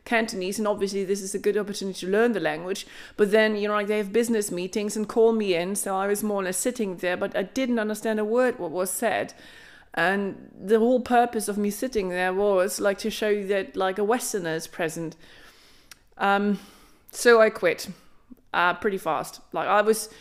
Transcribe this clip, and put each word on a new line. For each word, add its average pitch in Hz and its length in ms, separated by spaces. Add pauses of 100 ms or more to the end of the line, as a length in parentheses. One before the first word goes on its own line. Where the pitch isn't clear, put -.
Cantonese, 220 540
and 214 60
obviously 196 380
this 196 180
is 190 140
a 190 40
good 202 180
opportunity 196 480
to - 20
learn 220 240
the 202 80
language. 165 480 (300)
But 208 140
then, 214 260
you 202 100
know, 208 60
like, 208 140
they 214 100
have 202 160
business 226 360
meetings 185 460
and 214 140
call 226 240
me 202 220
in, 180 200
so 196 220
I 190 100
was 208 160
more 208 160
or 190 60
less 185 100
sitting 220 400
there, 180 220
but 196 180
I 202 80
didn't 240 360
understand 214 420
a - 20
word 240 360
what 165 120
was 180 180
said. - 440 (600)
And 190 640
the 214 220
whole 240 220
purpose 240 480
of 202 80
me 208 120
sitting 208 380
there 185 260
was, 196 460
like, 202 200
to 220 100
show 208 380
that, 190 280
like, 190 240
a 208 60
Westerner 202 500
is - 120
present. 165 500 (1000)
Um, 202 420 (500)
so 233 320
I 220 80
quit, 185 400 (640)
uh, 175 220
pretty 190 240
fast. - 420 (100)
Like, 160 160
I 208 140
was 214 260 (140)